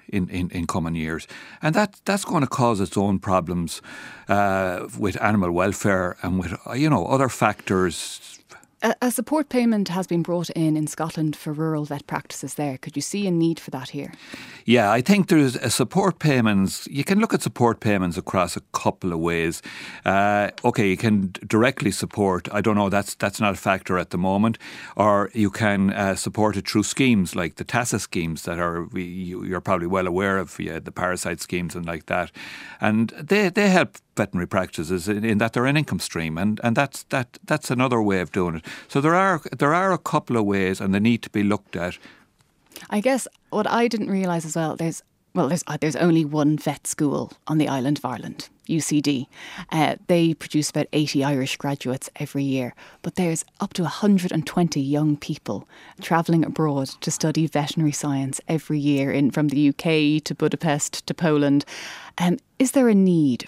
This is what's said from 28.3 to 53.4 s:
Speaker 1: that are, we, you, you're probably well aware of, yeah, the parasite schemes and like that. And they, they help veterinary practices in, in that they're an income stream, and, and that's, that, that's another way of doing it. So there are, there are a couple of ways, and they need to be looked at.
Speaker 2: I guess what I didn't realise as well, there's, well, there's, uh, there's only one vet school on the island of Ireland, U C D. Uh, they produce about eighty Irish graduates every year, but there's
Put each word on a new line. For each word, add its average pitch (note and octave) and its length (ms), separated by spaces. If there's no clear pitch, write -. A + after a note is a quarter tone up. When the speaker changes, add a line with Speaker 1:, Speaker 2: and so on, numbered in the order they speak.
Speaker 1:
that E2+ 140
are, E2+ 280
we, F#2 180
you, F2+ 420
you're F#2 160
probably F2+ 260
well F#2 200
aware F#2+ 320
of, E2 200
yeah, E2 200
the E2 120
parasite F2+ 500
schemes F2 340
and F2 100
like E2 220
that. F2+ 240
And G#2+ 280
they, G3 400
they G3 200
help E3+ 280
veterinary F#2+ 320
practices F2+ 600
in, G#2 160
in A2 140
that A2+ 160
they're B2+ 140
an C#3+ 100
income C#3+ 220
stream, E2 400
and, G#2+ 240
and A#2 120
that's, C3+ 280
that, - 400
that's - 260
another B2 320
way G2 180
of F2 120
doing F2+ 240
it. E2 100
So - 120
there D3+ 140
are, F#3 280
there C#3+ 200
are F#3 180
a E3 60
couple C#3+ 380
of A2 80
ways, F#2+ 360
and G2+ 100
they G2 80
need A2+ 220
to - 80
be G#2 140
looked G#2 320
at. F2+ 240
Speaker 2:
I G#3 100
guess B3+ 260
what G#3 160
I A#3 200
didn't A3+ 220
realise F3+ 360
as D#3 100
well, D#3+ 200
there's, E3 260
well, E3+ 140
there's, F3 200
uh, D3+ 120
there's D#3 160
only E3 300
one D3+ 320
vet - 300
school C#3+ 440
on D#3 100
the C#3+ 120
island C#3 280
of - 80
Ireland, - 440
U D#3 120
C D3 220
D. C#3 260
Uh, D3+ 240
they E3 260
produce - 360
about - 240
eighty C#3+ 300
Irish C3+ 340
graduates C3+ 600
every C#3 260
year, C3 300
but - 140
there's E3 300